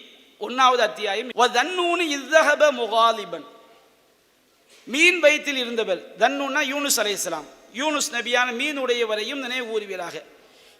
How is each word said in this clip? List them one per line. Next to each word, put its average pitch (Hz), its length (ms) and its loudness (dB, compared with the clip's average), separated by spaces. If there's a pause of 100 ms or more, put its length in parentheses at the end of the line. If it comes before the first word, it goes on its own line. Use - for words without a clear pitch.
(400)
ஒண்ணாவது 247 480 2
அத்தியாயம். 208 400 -4
"வதன்னூனி 339 800 2 (100)
இஸ்ஸஹப 285 540 4
முகாலிபன்", 220 760 0 (1400)
மீன் 339 360 2
வயிற்றில் 294 360 2
இருந்தவர். 226 460 -4 (160)
தன்னூன்னா 277 440 0 (120)
யூனுஸ் 277 280 -2
அலைஹிஸ்ஸலாம், 175 440 -4 (280)
யூனுஸ் 294 380 -4
நபியான 240 400 0
மீன் 277 260 -4
உடையவரையும் 240 680 -2
நினைவு 247 260 -6
கூறுவீராக. 185 520 -8 (580)